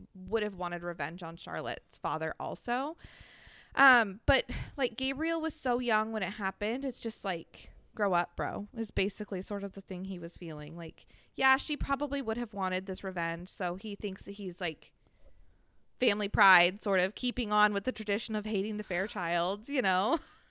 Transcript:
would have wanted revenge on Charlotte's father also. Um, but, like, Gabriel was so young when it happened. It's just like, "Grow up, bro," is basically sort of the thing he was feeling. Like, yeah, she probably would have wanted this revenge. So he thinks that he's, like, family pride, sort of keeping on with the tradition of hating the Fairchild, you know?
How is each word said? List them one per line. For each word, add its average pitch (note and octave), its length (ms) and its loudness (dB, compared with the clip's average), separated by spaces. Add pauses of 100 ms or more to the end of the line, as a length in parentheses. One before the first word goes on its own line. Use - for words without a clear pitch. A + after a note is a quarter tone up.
(140)
would F#3+ 300 -2
have G#3 100 -4
wanted F3 300 -4
revenge E3+ 400 -6
on E3 120 -8
Charlotte's D#3 640 -8
father D#3+ 400 -2
also. B3 580 -4 (760)
Um, A#3+ 500 6
but, C4+ 200 6 (320)
like, C4+ 200 0
Gabriel D4 440 0
was D#4 120 -2
so B3 280 0
young A3 320 2
when G#3+ 100 -2
it F3+ 120 -4
happened. G#3+ 500 -2
It's C4 160 -4
just - 240 -6
like, - 460 -6 (260)
"Grow G3+ 160 2
up, F3 240 2
bro," F3 400 -2
is A3 160 -6
basically G3 500 -2
sort G3+ 220 -6
of G2 80 -8
the - 80 -14
thing F#3 240 -8
he F#3+ 160 -6
was E3+ 160 -10
feeling. D#3 400 -10
Like, E3 300 -12 (280)
yeah, C4 220 4
she D4 200 -4
probably C#4 460 -2
would A3 140 -2
have A#3+ 180 -6
wanted F#3+ 320 -2
this F#3+ 160 -6
revenge. F3 460 -4
So F3+ 260 -4
he G3+ 220 -8
thinks F#3+ 300 -6
that G3+ 60 -8
he's, F#3+ 280 -8
like, E3+ 320 -6 (1080)
family G#3 300 2
pride, F#3 540 8
sort G3 180 4
of F#3+ 160 0
keeping B3 340 -2
on G#3 240 6
with G3+ 80 0
the B3+ 100 -2
tradition G#3 440 -2
of G#3 100 -4
hating G#3 300 -2
the G#3 80 -6
Fairchild, F#3 840 -2
you C#4 140 0
know? G3+ 380 4 (300)